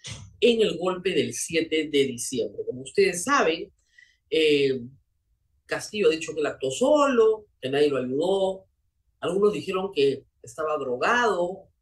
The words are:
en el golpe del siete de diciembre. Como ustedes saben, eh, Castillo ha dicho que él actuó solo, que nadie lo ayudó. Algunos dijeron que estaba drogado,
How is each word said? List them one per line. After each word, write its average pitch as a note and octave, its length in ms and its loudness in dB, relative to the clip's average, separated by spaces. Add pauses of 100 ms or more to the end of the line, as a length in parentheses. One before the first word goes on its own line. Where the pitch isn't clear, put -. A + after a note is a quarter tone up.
(400)
en A#3 200 4
el E3+ 160 2
golpe F3+ 340 -2
del C#3 220 0
siete D#3+ 580 -2
de C#3+ 140 2
diciembre. A#2+ 600 -6
Como B2+ 180 -8
ustedes F3 420 0
saben, G#3 480 0 (580)
eh, C#3+ 500 2 (840)
Castillo D#3+ 440 -2
ha D#3 40 6
dicho D#3 220 -6
que D#3+ 60 -6
él D3 60 -2
actuó C3 240 -4
solo, B3 760 4 (140)
que C3 80 -8
nadie D3 200 2
lo C3+ 80 0
ayudó. F#3 680 -2 (540)
Algunos G3 320 2
dijeron F#3+ 400 -4
que C#3 320 0 (180)
estaba D#3 360 -6
drogado, F3+ 920 -2 (120)